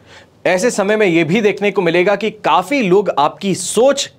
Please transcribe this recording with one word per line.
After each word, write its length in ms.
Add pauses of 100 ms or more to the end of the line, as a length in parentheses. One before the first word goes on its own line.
(460)
ऐसे 260
समय 260
में 100
ये 160
भी 180
देखने 300
को 100
मिलेगा 340
कि 160
काफ़ी 500
लोग 280 (100)
आपकी 360
सोच 640